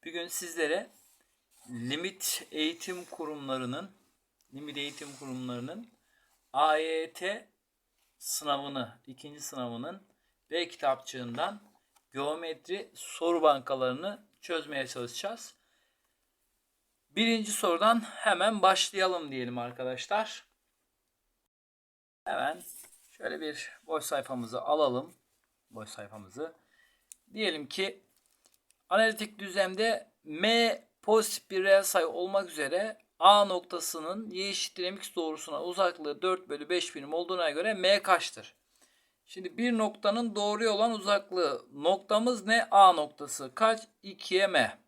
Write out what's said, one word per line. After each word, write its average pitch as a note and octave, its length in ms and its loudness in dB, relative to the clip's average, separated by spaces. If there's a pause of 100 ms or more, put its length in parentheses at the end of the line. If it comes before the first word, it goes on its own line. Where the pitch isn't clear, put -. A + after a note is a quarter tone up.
Bugün E3+ 220 -8
sizlere E3+ 600 -4 (800)
limit C#3 800 -6
eğitim E3+ 540 -4
kurumlarının, C#3+ 840 -6 (600)
limit D3 240 -12
eğitim C#3+ 420 -10
kurumlarının B2+ 760 -10 (600)
A D3+ 240 4
Y D#3+ 360 -2
T G3+ 360 -6 (680)
sınavını, C#3 920 -4
ikinci D3 340 -18
sınavının C3 680 -8 (440)
B E3+ 160 -2
kitapçığından C3+ 920 -4 (520)
geometri D#3+ 840 -6
soru E3+ 460 0
bankalarını C#3 840 2 (140)
çözmeye D3 460 -6
çalışacağız. C3 680 -10 (1500)
Birinci A3 420 0
sorudan G#3 500 2
hemen G#3 600 0
başlayalım F#3 680 2
diyelim B2 260 -6
arkadaşlar. B2+ 880 -6 (1800)
Hemen D#3+ 400 -4 (540)
şöyle - 240 -8
bir D3+ 300 -10 (160)
boş D#3 160 -4
sayfamızı B2+ 580 -6
alalım. D3 520 0 (560)
Boş A2 200 -16
sayfamızı. G#2+ 680 -14 (760)
Diyelim E3+ 340 -4
ki F#3+ 360 -6 (840)
analitik G#3+ 500 0
düzlemde G3 720 -2 (120)
M G#3+ 600 0 (180)
pozitif - 480 2
bir F#3+ 140 0
reel G3 200 8
sayı F3 240 2
olmak F#3 420 -2
üzere E3 520 -4 (180)
A G3+ 260 10
noktasının F3+ 840 -6
y F#3+ 200 -4
eşittir F#3 420 -4
M G3+ 60 -12
X - 180 -12
doğrusuna D#3 480 -4
uzaklığı E3+ 580 -2
dört F#3 280 0
bölü D3 200 -8
beş F3 260 -2
birim C#3+ 180 -10
olduğuna E3+ 360 0
göre F3 240 -2
M F#3+ 280 4
kaçtır? - 540 0 (720)
Şimdi F#3 320 -12
bir A#3 200 2
noktanın G#3+ 580 0
doğruya G#3+ 360 2
olan G#3+ 200 2
uzaklığı. F#3+ 800 0
Noktamız F#3+ 760 2
ne? A3 260 4
A F#3+ 220 12
noktası. D3 600 -4
Kaç? A3 320 2 (160)
İkiye G3 440 0
M. C3+ 400 2